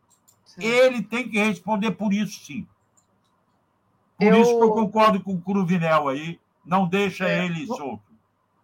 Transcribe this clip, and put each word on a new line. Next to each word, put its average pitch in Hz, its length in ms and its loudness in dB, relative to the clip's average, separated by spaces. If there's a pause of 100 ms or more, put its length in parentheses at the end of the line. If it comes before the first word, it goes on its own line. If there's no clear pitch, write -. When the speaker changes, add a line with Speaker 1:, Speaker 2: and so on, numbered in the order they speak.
(440)
Speaker 1:
Sim. - 180 -20
Speaker 2:
Ele 247 400 2
tem 247 240 -6
que 214 120 -4
responder 214 540 -2
por 202 200 -4
isso, 202 320 -4
sim. 147 220 -12 (1500)
Por 190 80 4
Speaker 1:
Eu 220 160 6
Speaker 2:
isso 240 160 4
que 226 60 4
eu 220 80 4
concordo 214 500 2
com 196 100 -8
o 180 80 -4
Cruvinel 165 680 0
aí, 151 300 -6 (280)
não 185 200 0
deixa 185 400 -2
Speaker 1:
É, 175 200 -2
Speaker 2:
ele 170 180 -6
Speaker 1:
vou 233 120 -8
Speaker 2:
solto. 123 260 -10 (600)